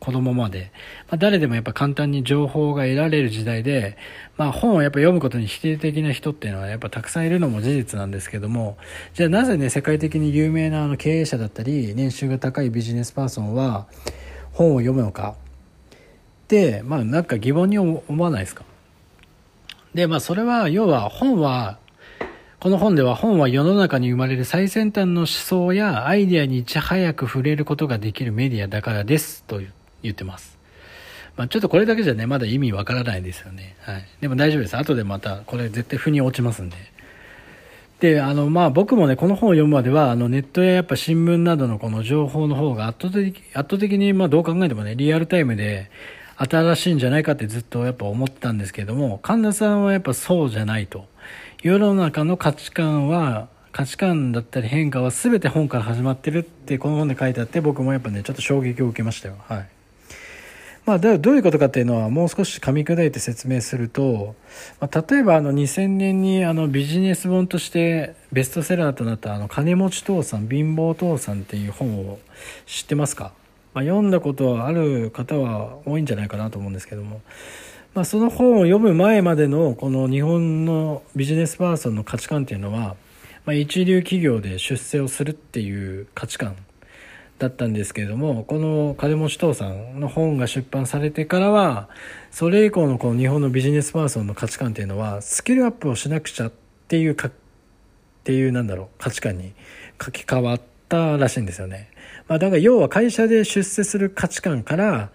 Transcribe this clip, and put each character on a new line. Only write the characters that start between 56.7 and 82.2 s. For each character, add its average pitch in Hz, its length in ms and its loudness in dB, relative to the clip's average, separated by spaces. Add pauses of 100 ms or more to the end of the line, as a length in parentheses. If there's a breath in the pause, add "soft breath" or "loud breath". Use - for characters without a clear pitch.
こ 139 100 -4
の 151 100 0
本 151 100 0
で 131 100 -2
書 135 80 -2
い 127 80 0
て 123 60 -4
あ 117 40 -2
っ - 40 -6
て、 170 120 -2
僕 139 220 0
も 131 100 0
や 135 60 0
っ - 20 -8
ぱ 123 100 -6
ね、 101 120 -4
ち 117 80 -8
ょ - 20 -4
っ 131 40 -12
と - 60 -8
衝 139 180 0
撃 123 200 -2
を 127 60 0
受 113 120 -4
け 113 40 -2
ま 110 80 -2
し - 100 -8
た - 80 -12
よ。 98 120 -12
は 110 160 -8
い。 98 120 -10 (1160 loud breath)
ま 214 80 4
あ、 180 60 4
で 208 80 6
は 208 100 6
ど 196 140 4
う 294 40 6
い 262 40 4
う - 20 4
こ 185 80 4
と 151 80 4
か 143 80 4
っ 131 40 2
て 131 100 0
い - 20 4
う 120 40 0
の 120 140 2
は 107 100 0
も 165 160 2
う - 20 2
少 190 160 -2
し - 160 -6
噛 - 120 0
み 151 120 2
砕 170 200 2
い 147 60 4
て - 80 -6
説 117 300 -6
明 127 120 0
す 131 160 -6
る 120 120 -4
と、 113 480 -2 (420 loud breath)
ま 143 120 -4
あ、 160 160 0
例 285 120 4
え 277 60 4
ば 180 100 6
あ 156 60 6
の、 143 100 0
二 143 160 2
千 190 320 0
年 190 240 2
に 190 220 2
あ 165 100 0
の、 160 140 0
ビ 139 180 0
ジ 165 140 0
ネ 190 160 2
ス - 100 -6
本 185 220 2
と 175 100 -2
し - 120 -8
て 170 440 0 (160)
ベ 131 140 0
ス 131 60 -8
ト 170 120 -4
セ 185 140 -2
ラ 160 140 2
ー - 20 0
と 131 100 -6
な 113 140 -2
っ - 20 -6
た 104 160 -8
「あ 104 60 -6
の、 104 80 -6
金 160 260 0
持 190 160 2
ち - 120 -8
父 185 200 0
さ 113 160 -4
ん、 110 100 -4
貧 151 280 0
乏 165 180 0
父 170 240 0
さ 104 160 -6
ん」 101 60 -6
っ - 20 -6
て 104 140 -10
い 101 120 -4
う 98 40 -6
本 101 360 -6
を 101 120 -12 (460 loud breath)
知 - 160 -10
っ - 20 -14
て - 100 -4
ま 147 140 0
す - 80 -10
か？ - 160 -14 (420)
ま 131 80 -4
あ、 - 20 -2
読 185 160 2
ん 208 100 4
だ 175 100 4
こ 147 120 -2
と 135 200 0
は 117 140 -2
あ 151 60 -2
る 139 380 0
方 131 280 -4
は 113 460 -4
多 147 140 -2
い 160 40 0
ん 147 40 -2
じ 123 60 -2
ゃ 104 40 -4
な 104 80 -4
い 101 40 -6
か 104 80 -10
な 110 140 -6
と 101 80 -10
思 101 100 -8
う - 20 -8
ん 98 40 -8
で 92 60 -10
す - 80 -16
け 107 80 -12
ど 101 60 -10
も、 107 180 -12 (720 loud breath)
ま 185 80 0
あ、 - 20 0
そ 208 140 0
の 233 120 4
本 254 220 6
を 214 100 6
読 180 160 6
む 214 160 6
前 202 260 6
ま 175 160 4
で 151 100 4
の 143 280 2
こ 135 160 -4
の 131 180 0
日 139 140 0
本 160 420 2
の 156 380 -2 (120)
ビ 135 120 -2
ジ 151 100 0
ネ 165 100 2
ス - 120 -8
パ 175 160 2
ー - 20 0
ソ 127 140 -4
ン 110 40 -2
の 107 80 -4
価 - 140 -8
値 - 120 -10